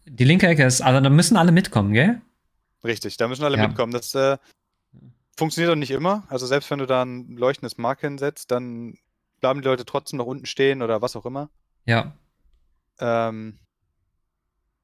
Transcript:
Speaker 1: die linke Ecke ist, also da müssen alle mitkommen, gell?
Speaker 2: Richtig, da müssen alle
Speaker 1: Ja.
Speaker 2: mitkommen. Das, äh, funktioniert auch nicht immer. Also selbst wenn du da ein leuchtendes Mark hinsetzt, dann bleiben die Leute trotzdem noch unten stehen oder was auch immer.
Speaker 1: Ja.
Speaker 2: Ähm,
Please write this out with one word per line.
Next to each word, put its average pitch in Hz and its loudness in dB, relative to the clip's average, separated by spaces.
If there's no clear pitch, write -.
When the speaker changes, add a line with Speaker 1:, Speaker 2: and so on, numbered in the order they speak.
Speaker 1:
die 127 -2
linke 180 6
Ecke 147 4
ist, 127 2
also 135 4
da 135 4
müssen 170 6
alle 175 6
mitkommen, 110 2
gell? 185 2
Speaker 2:
Richtig, 110 -6
da 117 0
müssen 131 -6
alle 139 0
Speaker 1:
Ja. 110 2
Speaker 2:
mitkommen. 117 -2
Das, 120 -6
äh, 135 2
funktioniert 165 0
auch 156 2
nicht 135 -6
immer. 185 -2
Also 127 -6
selbst 135 -2
wenn 143 -4
du 131 -4
da 127 0
ein 123 -12
leuchtendes 127 -4
Mark 120 -4
hinsetzt, 143 -8
dann 120 -8
bleiben 135 0
die 135 -2
Leute 127 0
trotzdem - -8
noch 120 -6
unten 131 -10
stehen 135 0
oder 113 -2
was 123 -6
auch 107 -14
immer. 139 -10
Speaker 1:
Ja. 117 0
Speaker 2:
Ähm, 113 -4